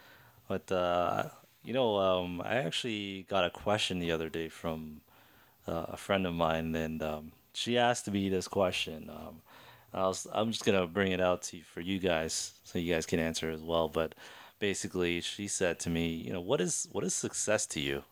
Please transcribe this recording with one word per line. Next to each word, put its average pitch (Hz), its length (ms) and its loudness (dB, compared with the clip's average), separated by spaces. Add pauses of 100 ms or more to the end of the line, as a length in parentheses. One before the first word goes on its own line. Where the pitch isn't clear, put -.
(480)
But, 95 220 -4
uh, 87 600 2 (340)
you 110 80 -8
know, 120 240 2
um, 92 480 2
I 110 120 -2
actually 104 720 -4
got 95 160 4
a 85 40 2
question 101 500 0
the 85 120 2
other 80 160 0
day 80 220 -4
from, 78 500 -6 (680)
uh, 85 220 -2
a - 80 -10
friend 95 300 2
of 87 80 -2
mine, 80 400 2
and, 80 280 -2
um, 78 300 -4 (220)
she 120 240 0
asked 120 320 2
me 98 180 2
this 92 200 0
question. 85 640 0
Um, 78 300 -14 (540)
I 95 120 0
was, 92 240 0
I'm 110 220 2
just - 140 -4
gonna 95 200 6
bring 92 260 2
it 92 100 2
out 90 220 4
to, 85 180 -10
for - 180 -12
you 95 180 -2
guys, 80 540 0 (120)
so - 140 -4
you 85 140 2
guys 80 140 2
can 90 120 0
answer 80 320 0
as 80 120 -6
well. 82 260 2
But 80 260 -2 (440)
basically, 90 640 0
she - 260 -6
said 87 320 2
to 87 100 -4
me, 82 180 0
you 82 260 -4
know, 90 80 -4
"What 127 180 0
is, 175 320 -2
what 101 120 -2
is 185 100 -2
success - 540 0
to 80 120 -4
you?" 69 320 -2